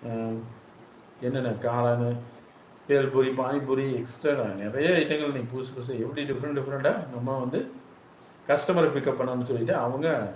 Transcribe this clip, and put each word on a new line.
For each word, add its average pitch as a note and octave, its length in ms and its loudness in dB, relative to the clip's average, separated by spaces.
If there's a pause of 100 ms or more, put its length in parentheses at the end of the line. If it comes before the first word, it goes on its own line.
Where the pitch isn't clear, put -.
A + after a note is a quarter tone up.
அஹ், A2+ 320 -4 (880)
என்னென்ன B2+ 260 0 (140)
காளானு, A#2+ 440 2 (760)
பேல்பூரி, C3 420 6 (100)
பானிபூரி, C3 480 0 (120)
எக்ஸ்ட்ரா C3 480 0 (140)
நிறைய C3 260 0 (120)
ஐட்டங்கள் D3+ 320 0
இன்னைக்கு B2 220 -4
புதுசு B2+ 220 -8
புதுசா B2 280 -6
எப்படி C#3+ 260 -4
டிஃப்ரெண்ட் C#3 300 -2
டிஃப்ரெண்டா C3+ 340 0 (200)
நம்ம B2+ 300 -2
வந்து C#3 160 -2 (880)
கஸ்டமரை D3+ 480 4
பிக்கப் C3 240 0
பண்ணணும்னு B2+ 300 -2
சொல்லிட்டு A#2 340 0
அவங்க C3+ 240 0 (280)